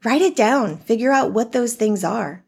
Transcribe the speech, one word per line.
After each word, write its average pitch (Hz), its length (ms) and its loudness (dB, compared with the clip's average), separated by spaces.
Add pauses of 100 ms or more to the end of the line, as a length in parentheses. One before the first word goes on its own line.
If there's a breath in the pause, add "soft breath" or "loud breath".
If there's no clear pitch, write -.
Write 269 200 2
it 381 120 2
down. 220 440 2
Figure 233 320 0
out 269 220 2
what 226 180 -2
those 240 240 -2
things 208 280 -2
are. 180 440 -6